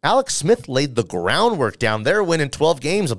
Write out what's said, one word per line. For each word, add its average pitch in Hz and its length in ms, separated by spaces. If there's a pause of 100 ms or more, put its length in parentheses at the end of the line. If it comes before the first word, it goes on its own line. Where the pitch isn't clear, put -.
Alex 247 320
Smith 208 340
laid 135 260
the 117 80
groundwork 127 760
down. 110 240
They're 196 200
winning 165 260
twelve 151 320
games 165 380